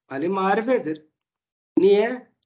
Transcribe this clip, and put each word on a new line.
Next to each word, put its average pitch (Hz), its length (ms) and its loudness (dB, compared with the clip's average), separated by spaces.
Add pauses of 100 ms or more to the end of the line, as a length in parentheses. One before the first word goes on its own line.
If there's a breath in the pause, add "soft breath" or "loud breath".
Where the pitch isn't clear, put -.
Ali 139 200 -6
marifedir. 196 760 -2 (720)
Niye? 208 560 2 (120)